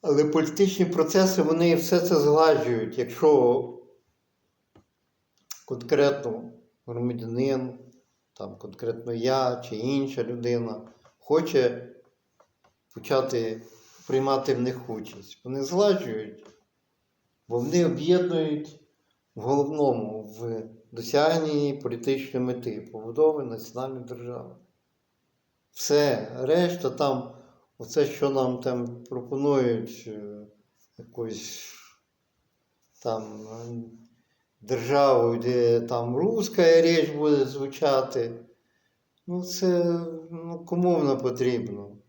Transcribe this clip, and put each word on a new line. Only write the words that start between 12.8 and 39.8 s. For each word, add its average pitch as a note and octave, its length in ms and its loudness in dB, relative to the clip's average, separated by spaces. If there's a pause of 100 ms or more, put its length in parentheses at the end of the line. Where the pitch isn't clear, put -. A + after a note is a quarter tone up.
почати A#2 680 -2 (440)
приймати C3+ 480 0
в A#2+ 60 -2
них B2 300 -4
участь. G#2+ 540 -12
Вони C3+ 180 -6
згладжують, C3 840 -2 (1040)
бо A#2+ 100 -2
вони D#3+ 280 2
об'єднують D#3+ 920 0 (540)
в A2+ 60 -14
головному, B2+ 840 0
в A2 400 -10 (300)
досягненні D3 840 0
політичної B2+ 720 -4
мети, B2 340 -6 (120)
побудови C3+ 520 0
національної B2 600 -10
держави. A#2+ 520 -14 (1120)
Все, C#3 680 2
решта E3+ 500 2
там, C3 520 -2 (400)
оце, C3+ 240 2
що C#3 240 -2
нам B2+ 280 0
там A#2+ 460 -6
пропонують, C3 1000 -2
е, G#2 400 -14 (520)
якусь - 760 -12 (1300)
там, G#2+ 440 -8
е, A#2 360 -12 (800)
державу, A#2+ 760 4
де A#2+ 440 2
там A#2+ 360 -4
руська F3+ 640 4
річ E3 300 4
буде D3 340 2
звучати, C3+ 1000 -2 (840)
ну F3+ 180 -4
це, F3+ 400 0 (460)